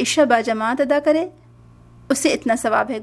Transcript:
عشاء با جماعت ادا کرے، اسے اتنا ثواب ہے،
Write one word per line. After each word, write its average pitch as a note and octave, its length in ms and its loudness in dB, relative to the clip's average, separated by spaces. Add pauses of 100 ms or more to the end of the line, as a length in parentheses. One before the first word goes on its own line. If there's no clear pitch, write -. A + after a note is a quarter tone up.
عشاء D4 240 2
با A#3+ 160 4
جماعت A3+ 400 -2
ادا C#4+ 240 0
کرے، D#4+ 240 0 (800)
اسے - 200 0
اتنا A#3 280 0
ثواب A3 340 -2
ہے، A#3 120 -6